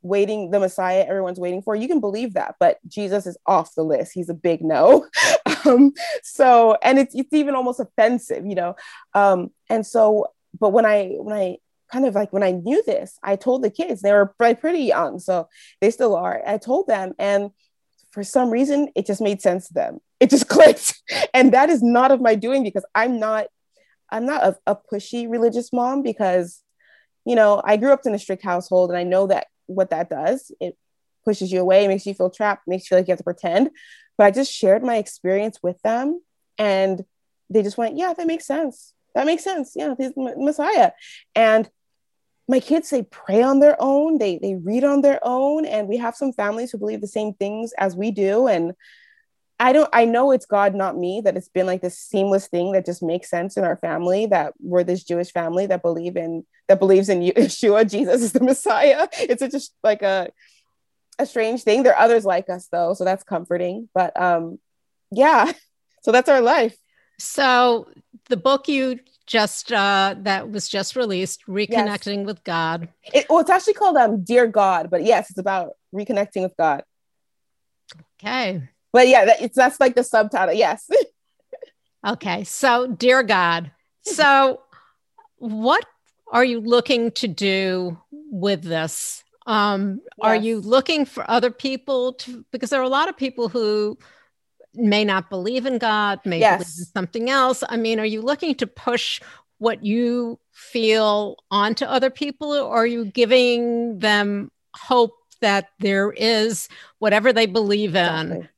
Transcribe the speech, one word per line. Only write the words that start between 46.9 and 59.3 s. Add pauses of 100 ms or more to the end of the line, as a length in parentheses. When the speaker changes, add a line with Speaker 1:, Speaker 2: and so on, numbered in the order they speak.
Speaker 1:
the
same
things
as
we
do.
And (840)
I
don't,
I
know
it's
God,
not
me,
that
it's
been,
like,
this
seamless
thing
that
just
makes
sense
in
our
family,
that
we're
this
Jewish
family
that
believe
in, (220)
that
believes
in
<laughs>
Yeshua,
Jesus
is
the
Messiah.
It's